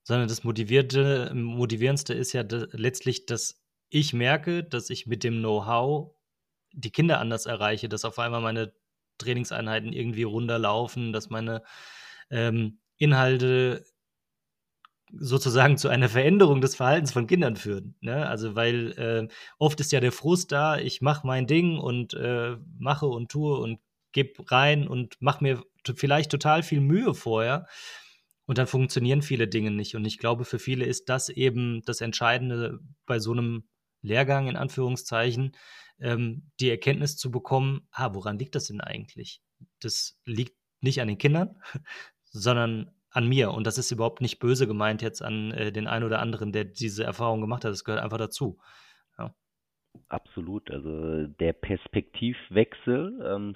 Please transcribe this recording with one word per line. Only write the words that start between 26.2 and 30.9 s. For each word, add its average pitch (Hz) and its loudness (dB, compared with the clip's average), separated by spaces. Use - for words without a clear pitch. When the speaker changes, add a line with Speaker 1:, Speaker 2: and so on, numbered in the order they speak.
Speaker 1:
total 156 4
viel 156 0
Mühe 170 4
vorher 120 -2
und 123 0
dann 127 2
funktionieren 131 2
viele 120 0
Dinge 107 0
nicht. 104 -4
Und 107 -4
ich 107 -6
glaube, 117 0
für - -4
viele 127 -2
ist 127 -4